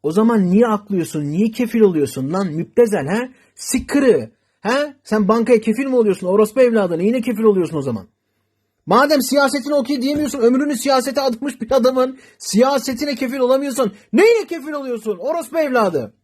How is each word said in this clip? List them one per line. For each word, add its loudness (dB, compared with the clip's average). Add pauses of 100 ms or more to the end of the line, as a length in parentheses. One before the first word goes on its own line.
o -2
zaman 2
niye 4
aklıyorsun? -4
Niye 0
kefil -2
oluyorsun 0
lan -2
müptezel 0
ha? -2 (360)
Sikkırı. 0 (300)
Ha? -2 (100)
Sen 0
bankaya 2
kefil -2
mi -2
oluyorsun? 0
Orospu 0
evladı. 2
Neyine 0
kefil -4
oluyorsun 2
o -4
zaman? -6 (800)
Madem 2
siyasetine 0
okey -2
diyemiyorsun, -2
ömrünü 2
siyasete 0
adamış -4
bir -4
adamın 0 (200)
siyasetine 0
kefil -6
olamıyorsun. 0 (200)
Neyine 4
kefil -10
oluyorsun? -6
Orospu -6
evladı. 0